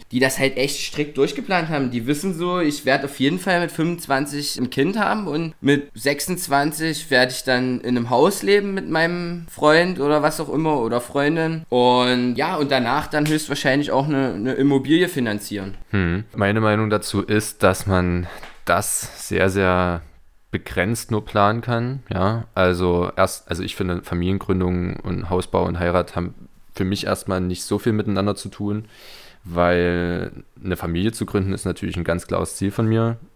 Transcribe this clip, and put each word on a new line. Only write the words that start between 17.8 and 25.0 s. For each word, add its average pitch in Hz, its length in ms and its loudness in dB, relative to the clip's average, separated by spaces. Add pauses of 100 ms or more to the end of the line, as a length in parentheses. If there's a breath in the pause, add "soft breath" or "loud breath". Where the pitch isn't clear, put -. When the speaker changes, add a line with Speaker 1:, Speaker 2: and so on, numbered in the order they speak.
Speaker 2:
man 90 420 2 (360 loud breath)
das - 640 -2
sehr, 95 220 2
sehr 90 520 2 (500)
begrenzt 101 600 -2
nur 107 140 0
planen 107 360 2
kann, 120 400 -2 (100)
ja. 107 340 0 (100)
Also 90 600 2
erst, - 340 -2
also 87 120 -4
ich - 140 -6
finde, 90 260 -2
Familiengründung 90 920 0
und 90 340 -6